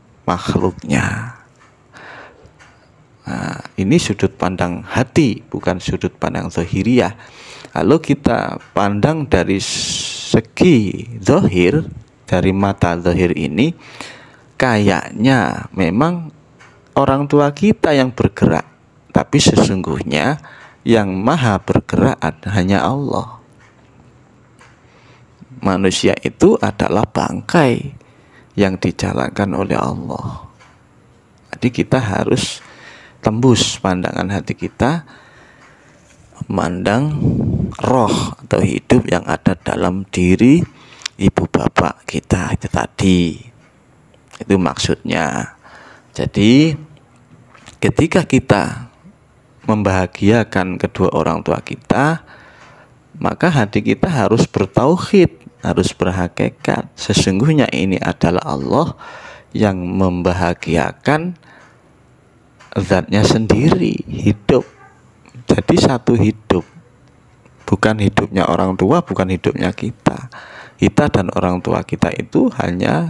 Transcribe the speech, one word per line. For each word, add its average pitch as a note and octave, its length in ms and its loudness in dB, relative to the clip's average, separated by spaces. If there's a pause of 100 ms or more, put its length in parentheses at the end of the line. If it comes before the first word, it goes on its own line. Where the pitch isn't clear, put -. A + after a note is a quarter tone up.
(260)
makhluknya. - 1120 -4 (1900)
Nah, - 320 -8 (200)
ini A#2 240 2
sudut - 320 -2
pandang F2+ 480 -4
hati, - 640 0
bukan - 380 -4
sudut - 340 -4
pandang - 320 -4
zahiriyah. G#2 640 0 (600)
Kalau G#2 260 2
kita - 560 -2 (140)
pandang G#2 580 0
dari F#2+ 320 0
segi - 1400 0 (160)
zahir, G2 640 2 (400)
dari F#2 240 0
mata F#2+ 480 0
zahir F2 400 2
ini, E2 360 0 (840)
kayaknya G#2+ 1160 0
memang D3 600 -2 (640)
orang C#3 320 2
tua C#3+ 240 4
kita G3 400 0
yang C3 160 2
bergerak, - 560 0 (480)
tapi - 240 0
sesungguhnya F#2 1040 0 (440)
yang G#2 280 2
maha A2+ 480 0
bergerak - 600 0
ad-, E2 280 -6
hanya F#2+ 360 2
Allah. B2+ 560 -4 (2250)
Manusia F#2+ 600 2
itu - 400 2
adalah - 480 0
bangkai - 960 -2 (500)
yang F#2+ 240 0
dijalankan F#2+ 720 -2
oleh - 240 -2
Allah. - 720 -6 (1040)
Jadi - 240 -2
kita - 240 0
harus - 640 -2 (560)
tembus A2+ 640 2
pandangan F2+ 480 -2
hati - 240 -6
kita, D#3 480 -4 (1400)
memandang G2 720 -2 (560)
roh - 640 0 (100)
atau - 160 0
hidup - 480 0
yang - 160 -2
ada - 320 -2
dalam F#2+ 480 -2
diri A#2+ 560 4 (560)
ibu G2 320 2
bapak - 560 -2
kita - 480 -4
itu - 160 -6
tadi. F2+ 500 2 (1160)
Itu - 160 0
maksudnya. - 1000 -2 (580)
Jadi B2 600 4 (1080)
ketika D#3+ 400 2
kita - 640 0 (800)
membahagiakan G2 1120 0
kedua - 320 0
orang E2 320 0
tua - 160 0
kita, - 640 -2 (960)
maka - 320 0
hati A2 300 0
kita A2 260 0
harus A#2+ 380 2
bertauhid, E3 880 2 (320)
harus F#2 300 0
berhakikat. - 1000 -4
Sesungguhnya A2+ 800 2
ini F#2+ 240 0
adalah - 480 0
Allah C#2+ 420 -2 (680)
yang G2+ 260 0
membahagiakan F2+ 1600 -2 (1300)
zatnya G2 480 2
sendiri, A#2 840 2
hidup. - 600 0 (800)
Jadi - 320 2
satu B2 400 2
hidup. G#2 480 0 (1000)
Bukan A2 320 0
hidupnya F#2+ 480 0
orang F#2 320 0
tua, C3+ 240 2
bukan F#2+ 300 -2
hidupnya - 420 -2
kita. - 560 -4 (460)
Kita D3 320 2
dan G2 260 -2
orang F#2 300 -2
tua - 240 -2
kita - 260 -2
itu - 380 0 (100)
hanya C#3+ 480 -2